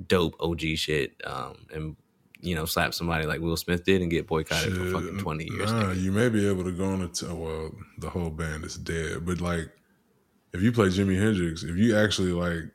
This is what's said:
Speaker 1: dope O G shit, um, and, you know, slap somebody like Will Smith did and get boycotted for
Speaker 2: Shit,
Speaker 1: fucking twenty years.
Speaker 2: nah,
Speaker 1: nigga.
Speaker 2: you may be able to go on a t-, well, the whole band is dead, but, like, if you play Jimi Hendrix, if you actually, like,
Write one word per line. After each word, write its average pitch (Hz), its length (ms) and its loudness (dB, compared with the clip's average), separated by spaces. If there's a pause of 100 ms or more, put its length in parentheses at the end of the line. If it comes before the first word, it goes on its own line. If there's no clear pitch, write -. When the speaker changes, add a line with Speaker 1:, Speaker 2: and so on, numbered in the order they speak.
Speaker 1:
dope 87 320 2
O 85 160 0
G 80 200 -2
shit, 76 380 -2 (100)
um, - 480 -10
and, 78 240 -8 (460)
you 87 140 -2
know, 78 100 -2
slap 85 300 0
somebody 82 320 -2
like 78 140 -2
Will 82 160 0
Smith 87 260 0
did 95 180 6
and 85 80 0
get 80 160 0
boycotted 82 500 0
for 92 100 -2
Speaker 2:
Shit, 92 60 -2
Speaker 1:
fucking 90 280 -4
twenty 80 320 -4
years. 98 200 -2
Speaker 2:
nah, 113 120 2 (100)
Speaker 1:
nigga. 92 80 0
Speaker 2:
you 95 100 2
may 113 180 4
be 104 200 2
able 92 140 0
to 90 80 -2
go 90 140 -2
on 95 180 0
a 87 60 -4
t-, - 180 -6
well, 80 480 -6 (240)
the 80 100 -6
whole 85 220 -2
band 78 340 -4
is 80 100 -10
dead, 82 480 -4
but, 87 160 -2
like, 85 300 -2 (840)
if 92 120 0
you 120 80 6
play 113 160 6
Jimi 95 280 4
Hendrix, 90 460 2
if 80 160 -4
you 110 180 6
actually, 98 360 4
like, 87 440 -2